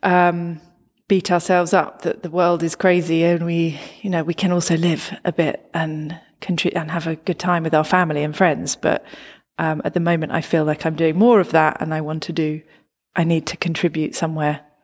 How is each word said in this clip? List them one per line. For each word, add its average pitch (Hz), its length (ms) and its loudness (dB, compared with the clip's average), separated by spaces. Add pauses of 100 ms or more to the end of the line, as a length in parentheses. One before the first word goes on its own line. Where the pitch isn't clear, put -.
um, 175 600 2 (460)
beat 190 240 0
ourselves 175 420 2
up - 300 0
that - 200 -6
the 170 60 -8
world 170 340 0
is 165 120 -2
crazy, 165 480 2
and 170 220 2
we, 165 340 -2 (220)
you 202 80 -6
know, 175 140 0
we 165 100 -2
can 185 180 0
also 170 260 2
live 165 340 0 (140)
a 175 60 0
bit - 420 -2
and 156 460 -6 (200)
contri-, - 360 -2
and 156 160 -6
have 165 160 -4
a 160 80 -2
good 165 240 -6
time 175 240 0
with 160 100 -2
our 156 100 4
family 156 400 0
and 151 120 -4
friends. 151 400 0
But, - 280 0 (540)
um, 156 260 -2
at - 120 -4
the 175 40 0
moment, 165 320 0
I 165 100 -2
feel 156 240 0
like 151 200 -2
I'm 160 100 -2
doing 160 220 2
more 226 220 6
of 180 120 0
that, 156 280 4
and 160 160 -4
I 156 60 -2
want 156 220 -6
to 165 100 -8
do, 156 280 -2 (540)
I 170 80 0
need 165 240 0
to - 100 -10
contribute 156 580 -2
somewhere 156 460 -2 (220)